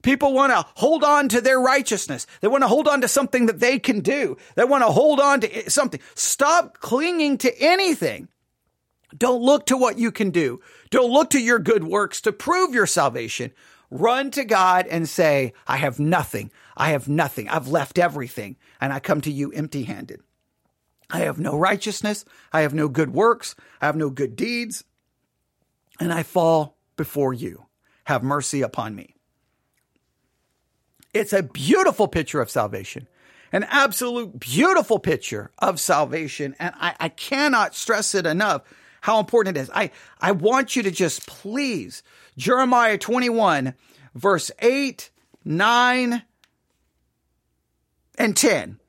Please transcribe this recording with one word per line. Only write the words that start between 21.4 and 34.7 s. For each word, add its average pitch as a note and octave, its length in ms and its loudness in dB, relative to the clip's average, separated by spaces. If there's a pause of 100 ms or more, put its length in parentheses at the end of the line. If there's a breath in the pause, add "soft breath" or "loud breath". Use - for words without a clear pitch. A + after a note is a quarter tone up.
righteousness. G3+ 720 -2 (260 soft breath)
I D#3+ 100 2
have D3 120 0
no D3+ 140 -2
good D3 260 -2
works. A3+ 400 0 (260 soft breath)
I C#3+ 60 -2
have D3+ 100 0
no D#3 140 -2
good B2+ 260 -6
deeds, A#3 480 -6 (1160)
and E3+ 120 -4
I E3 120 -2
fall E3 560 0 (160)
before C#3+ 400 -4
you. G2+ 320 -12 (380)
Have B2+ 180 -2
mercy C#3 400 -2
upon G#2+ 320 -6
me." - 180 -18 (2000)
It's G#3 200 -2
a G3 100 2
beautiful A3 640 2
picture D3+ 320 -4
of A#2 100 -2
salvation, G#2 600 -6 (420 soft breath)
an G3 140 -2
absolute A#3+ 720 -2
beautiful A3+ 580 2